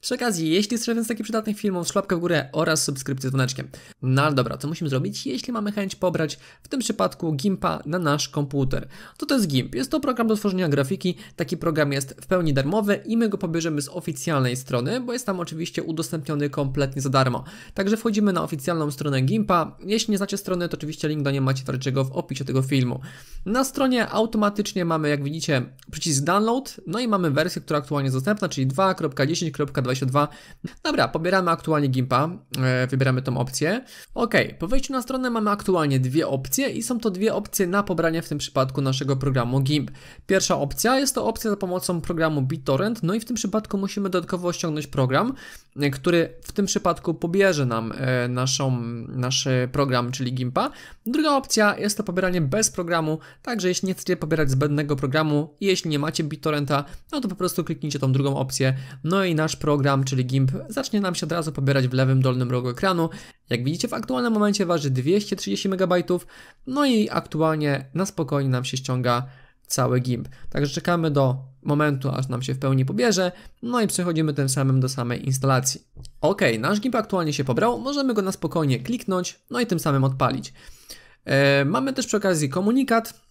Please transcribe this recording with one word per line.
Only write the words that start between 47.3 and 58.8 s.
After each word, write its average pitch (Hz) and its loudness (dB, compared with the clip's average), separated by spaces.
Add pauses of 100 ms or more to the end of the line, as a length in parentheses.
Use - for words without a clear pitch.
nam, 113 -2
e, 127 0
naszą, 127 0 (260)
nasz 127 -2 (240)
program, 127 0
czyli 127 -4
gimpa. 131 -2 (360)
Druga 302 2
opcja 220 2
jest 202 -2
to 208 -4
pobieranie 180 0
bez 180 2
programu, 165 0 (240)
także 208 -2
jeśli 185 0
nie 185 0
chcecie - -2
pobierać 156 2
zbędnego 147 2
programu 147 0
i 202 0
jeśli 185 2
nie 147 0
macie 156 -2
BitTorrenta, 147 0 (280)
no 302 -2
to 240 -2
po 180 -4
prostu 175 -2
kliknijcie 151 -4
tą 131 2
drugą 135 2
opcję, 135 0 (300)